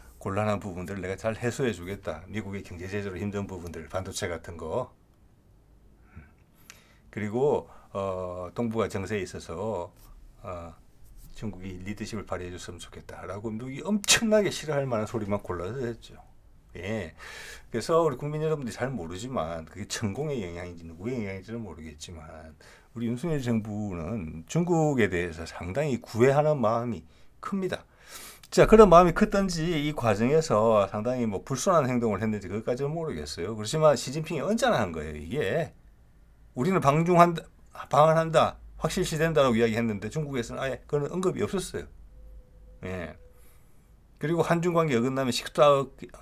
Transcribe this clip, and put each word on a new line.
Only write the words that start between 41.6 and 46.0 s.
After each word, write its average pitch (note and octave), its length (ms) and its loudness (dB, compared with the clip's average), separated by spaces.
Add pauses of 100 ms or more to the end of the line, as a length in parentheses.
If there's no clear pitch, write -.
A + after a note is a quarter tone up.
예. F2 320 -8 (1000)
그리고 D#3+ 240 0
한중 E3+ 320 2
관계 D#3+ 220 2
어긋나면 C3 360 2
십사억, C#3+ 640 4 (260)